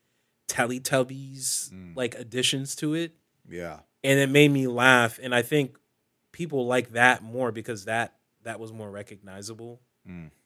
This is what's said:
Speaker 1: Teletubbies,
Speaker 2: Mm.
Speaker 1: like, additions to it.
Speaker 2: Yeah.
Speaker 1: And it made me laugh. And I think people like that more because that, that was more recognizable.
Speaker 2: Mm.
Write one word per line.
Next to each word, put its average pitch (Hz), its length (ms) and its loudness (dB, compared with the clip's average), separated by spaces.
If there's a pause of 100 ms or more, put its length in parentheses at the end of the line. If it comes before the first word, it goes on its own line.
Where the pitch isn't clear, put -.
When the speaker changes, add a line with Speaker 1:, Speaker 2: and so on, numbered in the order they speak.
(680)
Speaker 1:
Teletubbies, 131 1040 -4
Speaker 2:
Mm. 180 240 -18
Speaker 1:
like, 123 200 -4
additions 123 640 -4
to 151 160 -4
it. 165 200 -4 (360)
Speaker 2:
Yeah. 85 300 -12 (240)
Speaker 1:
And 135 160 6
it 135 100 4
made 143 220 8
me 135 160 0
laugh. 120 540 4
And 127 120 -6
I 120 80 4
think 131 360 0 (540)
people 151 360 -4
like 123 260 0
that 117 300 4
more 117 280 -4
because 107 340 -10
that, 113 300 -2 (280)
that 110 160 -12
was 113 120 -14
more 110 180 -12
recognizable. 104 920 -16 (280)
Speaker 2:
Mm. 82 220 -16 (140)